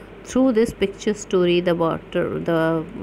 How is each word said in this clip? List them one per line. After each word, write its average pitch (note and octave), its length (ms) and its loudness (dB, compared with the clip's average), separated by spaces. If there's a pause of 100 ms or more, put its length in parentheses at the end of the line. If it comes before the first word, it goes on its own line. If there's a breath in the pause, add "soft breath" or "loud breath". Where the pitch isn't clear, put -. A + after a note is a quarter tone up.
(260 loud breath)
through C4 260 2
this A3+ 220 2
picture G3 420 -2
story, F3 440 2
the F3 140 2
water, E3 640 -2
the E3 460 0 (180)